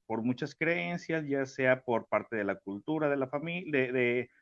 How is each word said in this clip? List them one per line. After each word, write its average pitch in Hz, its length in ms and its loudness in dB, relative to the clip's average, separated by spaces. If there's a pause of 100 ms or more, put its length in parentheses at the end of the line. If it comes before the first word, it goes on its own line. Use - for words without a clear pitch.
por 113 160 -2
muchas 127 320 -2
creencias, 170 720 -2
ya 139 200 0
sea 131 340 4
por 113 260 0
parte 107 280 0
de 104 80 0
la 98 140 0
cultura 147 520 -2
de 143 80 0
la 131 100 -2
fami-, 165 440 -6
de, 131 200 2
de, 123 380 2 (120)